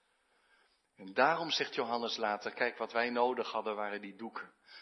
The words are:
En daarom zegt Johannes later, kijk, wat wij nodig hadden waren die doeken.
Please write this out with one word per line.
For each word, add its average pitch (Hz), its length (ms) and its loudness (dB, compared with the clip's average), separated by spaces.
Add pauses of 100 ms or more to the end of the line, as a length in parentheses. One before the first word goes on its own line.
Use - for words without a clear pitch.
(960)
En 98 180 -14
daarom 156 360 4
zegt - 260 0
Johannes 117 420 0
later, 107 360 0
kijk, 120 240 0
wat 113 140 -4
wij 117 180 2
nodig 120 420 2
hadden 107 240 -2
waren 104 260 -4
die 101 140 -10
doeken. - 380 -10 (280)